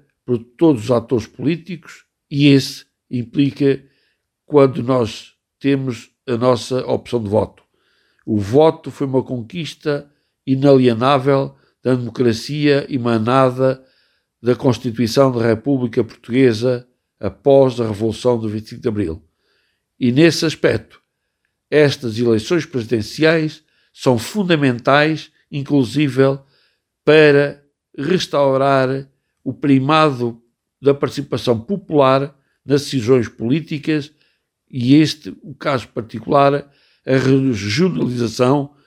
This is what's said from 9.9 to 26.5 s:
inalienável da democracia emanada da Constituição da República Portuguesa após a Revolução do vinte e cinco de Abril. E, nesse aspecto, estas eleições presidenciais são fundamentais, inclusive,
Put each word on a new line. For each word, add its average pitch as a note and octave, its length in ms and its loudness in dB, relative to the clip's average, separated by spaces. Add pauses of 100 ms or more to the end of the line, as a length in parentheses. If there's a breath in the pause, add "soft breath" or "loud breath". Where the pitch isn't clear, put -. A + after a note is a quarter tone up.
inalienável C3+ 1080 2 (260)
da B2+ 120 0
democracia C#3 1000 0
emanada B2+ 920 0 (600)
da A#2+ 120 0
Constituição B2 800 0
da A#2 140 -2
República A#2 580 0
Portuguesa B2 840 -2 (320)
após C3 600 2
a A2+ 60 0
Revolução A2 520 -2
do A2 100 -6
vinte G#2+ 180 -8
e - 40 -20
cinco A#2 120 -16
de B2 60 -4
Abril. G2+ 340 -6 (760)
E, B2 140 0
nesse D#3+ 320 2
aspecto, - 560 -4 (720)
estas C3+ 480 0
eleições A#2+ 480 0
presidenciais D3 1000 -2 (280)
são B2+ 260 0
fundamentais, D3+ 1120 0 (180)
inclusive, C3+ 720 0 (840)